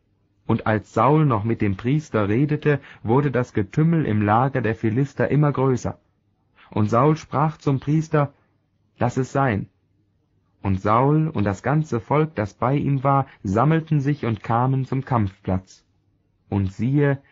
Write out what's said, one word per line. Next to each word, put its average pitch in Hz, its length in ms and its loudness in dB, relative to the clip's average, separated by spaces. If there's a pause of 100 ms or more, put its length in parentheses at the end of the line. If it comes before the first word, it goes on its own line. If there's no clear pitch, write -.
(460)
Und 113 220 -2
als 107 260 -2
Saul 147 320 4
noch 113 180 0
mit 113 180 -4
dem 101 160 0
Priester 113 500 -2
redete, 143 540 0 (220)
wurde 131 280 2
das 123 220 -4
Getümmel 156 520 0
im 107 160 0
Lager 123 400 2
der 110 140 -2
Philister 120 540 -2
immer 147 220 2
größer. 131 460 -2 (720)
Und 107 180 0
Saul 135 260 4
sprach 156 420 -4
zum 139 220 -2
Priester: 151 540 -2 (640)
„Lass 123 200 -2
es 127 140 -2
sein.“ 120 380 -2 (920)
Und 95 180 -2
Saul 135 480 2
und 104 140 -2
das 101 200 -4
ganze 147 360 -2
Volk, 156 360 -2
das 104 180 -4
bei 127 220 -2
ihm 139 280 -2
war, 139 240 2 (160)
sammelten 147 580 0
sich 143 240 -2
und 113 180 -4
kamen 127 420 0
zum 131 200 -6
Kampfplatz. 95 800 -4 (640)
Und 98 220 -2
siehe, 139 480 0 (120)